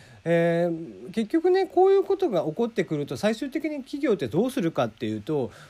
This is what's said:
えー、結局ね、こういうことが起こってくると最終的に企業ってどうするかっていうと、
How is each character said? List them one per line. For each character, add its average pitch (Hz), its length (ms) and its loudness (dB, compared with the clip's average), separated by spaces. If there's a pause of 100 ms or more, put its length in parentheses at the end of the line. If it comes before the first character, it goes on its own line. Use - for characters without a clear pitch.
(240)
え 170 460 2
ー、 170 420 -10
結 220 180 -4
局 330 200 2
ね、 381 140 4
こ 370 220 4
う 392 60 6
い 392 40 6
う 392 80 4
こ 392 140 0
と 370 100 0
が 175 140 0
起 156 100 -4
こ 233 140 -2
っ - 20 -4
て 220 160 -2
く - 100 -4
る 147 120 -2
と 143 100 -8
最 214 180 0
終 269 160 -8
的 294 200 -4
に 294 120 -6
企 285 180 -10
業 285 120 2
っ 190 60 2
て 127 100 -4
ど 160 160 2
う 254 60 -2
す 254 100 -4
る 165 120 0
か 135 120 0
っ 113 60 -2
て - 160 -8
い 110 100 -4
う 101 60 -8
と、 139 280 -2 (200)